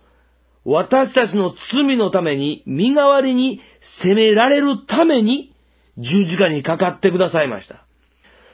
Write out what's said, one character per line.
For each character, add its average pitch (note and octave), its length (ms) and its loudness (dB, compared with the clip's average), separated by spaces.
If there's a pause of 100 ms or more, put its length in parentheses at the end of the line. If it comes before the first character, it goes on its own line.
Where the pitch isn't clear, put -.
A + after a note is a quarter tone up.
(640)
私 F#3 500 0
た A#3+ 140 2
ち D#3+ 80 -4
の F#3 180 -2 (180)
罪 C#4 240 0
の G#3 140 0
た F3+ 120 0
め D#3 140 -2
に C#3+ 300 -6
身 F3+ 280 -2
代 D4 120 2
わ C#4 140 4
り C4 140 -2
に B3+ 260 -2 (420)
責 F#3 140 2
め A3 180 4
ら A3+ 140 2
れ C#4+ 120 2
る C#4 260 -2
た C#4+ 180 0
め D4 180 2
に B3 320 -2 (420)
十 C#3 280 0
字 E3+ 120 -4
架 F#3 120 2
に D3 160 -4
か D#3+ 120 -2
か F3+ 120 0
っ E3 120 -8
て F#3+ 120 2
く F3 60 -4
だ F3 120 0
さ D#3+ 140 0
い C#3 40 -4
ま G#2 140 -10
し - 60 -20
た。 - 180 -20 (680)